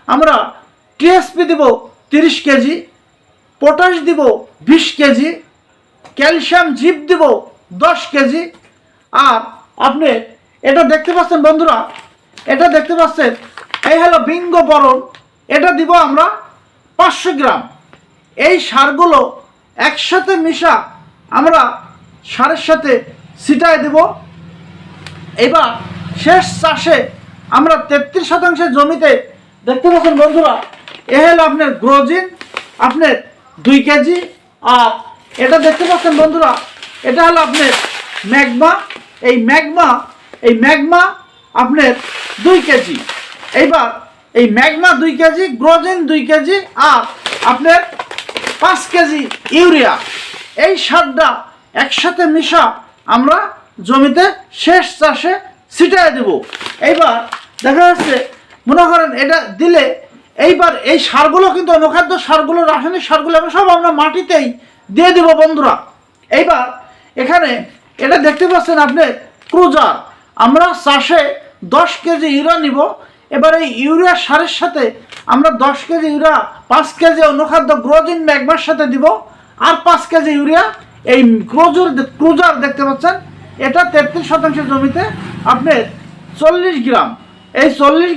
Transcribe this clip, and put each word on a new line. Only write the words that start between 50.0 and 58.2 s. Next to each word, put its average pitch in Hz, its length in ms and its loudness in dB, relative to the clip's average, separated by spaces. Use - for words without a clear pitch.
এই 381 80 0
সারটা 311 420 0
একসাথে 339 480 -2
মিশা 320 300 0
আমরা 269 300 0
জমিতে 277 380 2
শেষ 359 220 2
চাষে 311 360 0
ছিটায় 349 400 2
দেব। 240 160 -4
এইবার 330 260 2
দেখা 277 220 2
যাচ্ছে 339 300 2